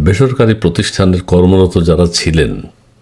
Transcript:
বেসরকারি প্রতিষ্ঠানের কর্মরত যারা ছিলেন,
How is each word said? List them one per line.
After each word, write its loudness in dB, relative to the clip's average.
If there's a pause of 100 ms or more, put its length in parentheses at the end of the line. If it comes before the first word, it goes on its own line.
বেসরকারি 0
প্রতিষ্ঠানের -2
কর্মরত 2
যারা 2
ছিলেন, -2 (400)